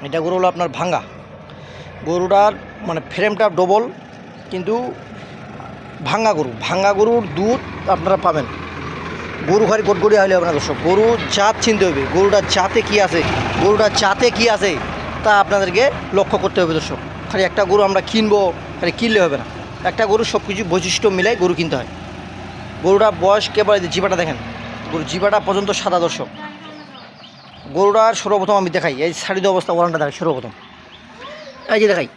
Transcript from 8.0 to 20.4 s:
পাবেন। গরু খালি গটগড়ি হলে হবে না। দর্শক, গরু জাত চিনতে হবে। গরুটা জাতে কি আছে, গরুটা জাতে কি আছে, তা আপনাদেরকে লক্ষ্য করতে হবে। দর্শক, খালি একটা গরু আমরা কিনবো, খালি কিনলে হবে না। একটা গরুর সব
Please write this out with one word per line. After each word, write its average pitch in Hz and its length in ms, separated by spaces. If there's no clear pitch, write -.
পাবেন। 160 280
গরু 208 180
খালি 214 180
গটগড়ি 202 340
হলে 196 180
হবে 175 100
না। 170 80
দর্শক, 147 300
গরু 214 340
জাত 202 300
চিনতে 214 240
হবে। 139 280
গরুটা 202 280
জাতে 196 400
কি 202 200
আছে, 170 200
গরুটা 208 280
জাতে 202 420
কি 226 180
আছে, 196 220
তা 214 160
আপনাদেরকে 196 520
লক্ষ্য 196 240
করতে 190 240
হবে। 165 120
দর্শক, 156 240
খালি 190 120
একটা 196 220
গরু 196 180
আমরা 190 180
কিনবো, 202 520
খালি 175 120
কিনলে 220 300
হবে 151 160
না। 120 80
একটা 220 160
গরুর 214 200
সব 208 220